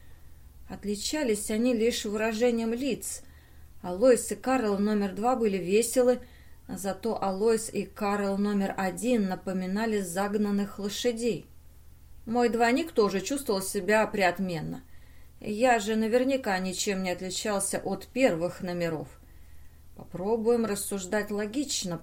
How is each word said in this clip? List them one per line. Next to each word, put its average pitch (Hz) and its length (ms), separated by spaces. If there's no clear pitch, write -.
Отличались 208 800
они 226 240
лишь 226 320
выражением 226 680
лиц. 240 480
Алойс 220 500
и 208 40
Карл 220 440
номер 202 340
два 226 220
были 220 220
веселы, 233 640
зато 190 540
Алойс 214 480
и - 160
Карл 202 520
номер 202 400
один 196 520
напоминали 190 720
загнанных 202 760
лошадей. 220 680
Мой 240 220
двойник 233 460
тоже 196 260
чувствовал 220 420
себя 208 460
приотменно. 175 760
Я 226 380
же 220 180
наверняка 240 640
ничем 190 440
не 185 80
отличался 190 680
от - 280
первых 175 540
номеров. 170 480
«Попробуем 220 680
рассуждать 202 680
логично», — 208 720